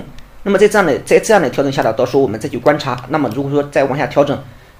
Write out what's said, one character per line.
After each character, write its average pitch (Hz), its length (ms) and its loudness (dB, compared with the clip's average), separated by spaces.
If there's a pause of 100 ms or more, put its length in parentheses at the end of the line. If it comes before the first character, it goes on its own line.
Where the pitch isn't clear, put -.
(440)
那 196 80 0
么 202 60 6
在 208 100 6
这 208 100 0
样 196 80 4
的， 131 140 0
在 - 180 2
这 220 160 2
样 202 80 6
的 135 80 0
调 139 140 0
整 139 80 -2
下 139 100 -2
呢， 117 120 0
到 123 120 0
时 127 80 -2
候 139 60 2
我 135 80 4
们 107 120 -6
再 - 80 -8
去 - 100 -8
观 147 200 2
察。 127 320 -6
那 156 80 -2
么 139 160 -2
如 135 80 -4
果 139 80 -4
说 143 140 0
再 143 220 0
往 135 120 -2
下 143 80 -2
调 143 180 2
整， 139 140 -2 (420)